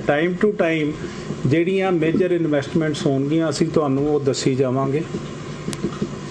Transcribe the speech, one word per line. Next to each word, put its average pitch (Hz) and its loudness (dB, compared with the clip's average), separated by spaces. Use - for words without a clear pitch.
Time 160 2
to 214 4
time 160 0
ਜਿਹੜੀਆਂ 185 2
ਮੇਜਰ 170 2
ਇਨਵੈਸਟਮੈਂਟਸ 156 0
ਹੋਣਗੀਆਂ, 147 2
ਅਸੀਂ 151 0
ਤੁਹਾਨੂੰ 147 2
ਉਹ 147 4
ਦੱਸੀ 135 2
ਜਾਵਾਂਗੇ। 135 0